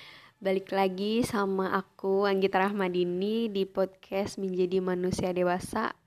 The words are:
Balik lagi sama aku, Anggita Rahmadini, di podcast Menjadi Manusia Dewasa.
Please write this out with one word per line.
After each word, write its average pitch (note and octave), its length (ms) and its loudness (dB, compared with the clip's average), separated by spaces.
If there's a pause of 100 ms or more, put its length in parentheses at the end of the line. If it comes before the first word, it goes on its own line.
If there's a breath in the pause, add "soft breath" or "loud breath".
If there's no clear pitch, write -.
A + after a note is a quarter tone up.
(440 loud breath)
Balik F#3+ 320 -2
lagi G3 480 0
sama G3 480 0
aku, F#3+ 560 0
Anggita G3 320 2
Rahmadini, F#3+ 880 0
di G3+ 160 -2
podcast F#3+ 720 -4
Menjadi F#3 480 0
Manusia F3+ 480 0
Dewasa. F3+ 640 -2 (120)